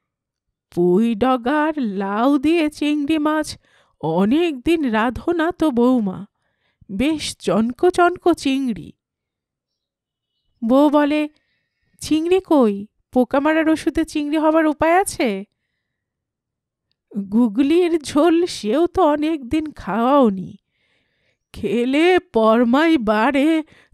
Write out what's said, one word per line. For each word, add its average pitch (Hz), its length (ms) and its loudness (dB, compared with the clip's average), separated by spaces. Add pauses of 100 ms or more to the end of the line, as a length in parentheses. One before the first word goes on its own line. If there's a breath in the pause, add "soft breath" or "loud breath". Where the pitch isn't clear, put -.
(760)
"পুঁই 185 400 2
ডগার 262 600 0
লাউ 214 640 -2
দিয়ে 302 320 0
চিংড়ি 302 480 -2
মাছ 302 400 -4 (420)
অনেক 240 600 0
দিন 311 300 -2
রাঁধো 220 420 -2
না 330 180 -2
তো 320 200 -2
বৌমা, 233 560 0 (640)
বেশ 269 460 -4
চনকো 226 540 0
চনকো 349 440 0
চিংড়ি।" 262 580 -4 (1700)
বউ 269 240 4
বলে, 294 400 2 (720)
"চিংড়ি 339 400 -2
কই? 214 460 2 (260)
পোকা 254 280 0
মারার 311 280 0
ওষুধে 320 360 -2
চিংড়ি 302 340 -4
হবার 311 280 2
উপায় 320 340 2
আছে?" 214 440 -4 (1700)
"গুগলির 277 840 0
ঝোল 330 440 2
সেও 277 400 -2
তো 370 160 -2
অনেক 302 460 -2
দিন 311 240 -4
খাওয়াওনি, 226 840 0 (960)
খেলে 269 680 0
পরমাই 240 800 2
বাড়ে, 269 640 0 (320 soft breath)